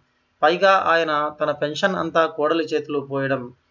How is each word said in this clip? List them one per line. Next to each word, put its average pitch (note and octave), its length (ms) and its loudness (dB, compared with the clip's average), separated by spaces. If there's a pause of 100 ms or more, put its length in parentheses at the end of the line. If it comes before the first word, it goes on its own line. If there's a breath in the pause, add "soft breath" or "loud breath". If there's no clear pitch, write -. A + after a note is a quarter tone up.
(440)
పైగా F3+ 280 4
ఆయన D#3 600 2 (100)
తన D3 100 0
పెన్షన్ D3+ 440 -2
అంతా E3 300 0
కోడలి D#3 380 0
చేతిలో D3 360 -4
పోయడం, C3+ 540 -4 (180)